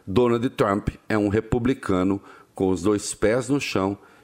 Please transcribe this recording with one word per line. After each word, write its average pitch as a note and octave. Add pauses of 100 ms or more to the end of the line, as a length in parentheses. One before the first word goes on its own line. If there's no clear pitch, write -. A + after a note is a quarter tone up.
Donald A#2
Trump G2+ (200)
é A2
um G#2
republicano G2+ (340)
com F#2+
os F2
dois G#2
pés A2+
no C#3
chão G2+ (260)